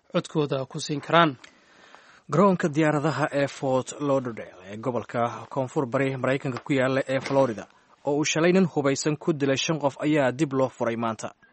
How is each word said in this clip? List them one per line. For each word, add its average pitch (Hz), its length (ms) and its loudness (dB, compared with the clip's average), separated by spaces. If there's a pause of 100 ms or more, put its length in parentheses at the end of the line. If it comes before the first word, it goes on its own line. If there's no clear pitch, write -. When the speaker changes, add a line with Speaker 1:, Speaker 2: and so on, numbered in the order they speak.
(120)
Speaker 1:
codkooda 143 540 -2
ku - 140 -12
siin 147 220 -4
karaan. 160 360 4 (920)
Speaker 2:
Garoonka 180 400 4
diyaaradaha 151 640 0
ee 143 160 0
Fort 131 540 -2
Lauderdale 135 520 -2 (160)
ee 104 80 -12
gobolka 117 720 -4
Koonfur 135 360 -2
Bari 135 320 -2
Maraykanka 127 420 -2
ku - 140 -2
yaalla 131 340 2
ee 131 120 0
Florida, 127 460 0 (400)
oo 143 120 0
uu 151 80 0
shalay 165 260 0
nin 190 140 6
hubaysan 143 520 0
ku - 160 -2
dilay 135 240 2
shan 160 220 -2
qof, 139 220 0
ayaa 147 300 2
dib 139 220 -2
loo 131 160 2
furay 117 260 -2
maanta. 113 360 -4 (220)